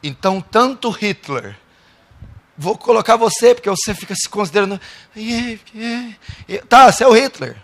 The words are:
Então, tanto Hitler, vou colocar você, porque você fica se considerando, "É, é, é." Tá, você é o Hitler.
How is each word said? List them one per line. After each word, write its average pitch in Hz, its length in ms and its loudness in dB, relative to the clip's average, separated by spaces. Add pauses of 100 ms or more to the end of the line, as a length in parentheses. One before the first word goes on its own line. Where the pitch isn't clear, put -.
Então, 190 380 -4
tanto 247 500 -2
Hitler, 202 640 -6 (1000)
vou 170 220 -6
colocar 226 380 0
você, 233 380 2
porque 220 160 -6
você 196 240 -4
fica 196 200 -12
se - 140 -8
considerando, 196 520 -2 (360)
"É, 233 420 -8 (180)
é, 233 800 -12
é." - 20 -6
Tá, 240 340 6
você - 100 -2
é 269 60 6
o 247 40 8
Hitler. 220 520 0